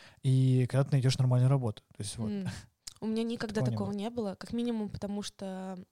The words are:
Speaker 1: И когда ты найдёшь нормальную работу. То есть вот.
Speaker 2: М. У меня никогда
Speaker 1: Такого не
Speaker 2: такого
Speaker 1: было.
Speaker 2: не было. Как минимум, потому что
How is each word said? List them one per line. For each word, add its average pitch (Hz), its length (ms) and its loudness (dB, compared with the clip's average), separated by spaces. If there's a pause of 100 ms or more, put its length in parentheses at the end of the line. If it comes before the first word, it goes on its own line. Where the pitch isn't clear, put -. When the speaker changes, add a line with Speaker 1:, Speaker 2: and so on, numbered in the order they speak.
(220)
Speaker 1:
И 131 480 6
когда 135 140 2
ты - 80 -8
найдёшь 131 260 4
нормальную 127 320 4
работу. 127 340 0 (120)
То - 80 -8
есть - 140 -10
вот. 220 120 -4
Speaker 2:
М. 196 180 -4 (540)
У 214 60 -4
меня 220 160 -2
никогда 226 380 -4
Speaker 1:
Такого 226 80 2
не 233 60 0
Speaker 2:
такого 202 140 -2
Speaker 1:
было. 202 80 -4
Speaker 2:
не 202 120 -4
было. 220 260 -4
Как - 180 -14
минимум, 233 360 -2
потому 202 340 -6
что 190 540 -10 (140)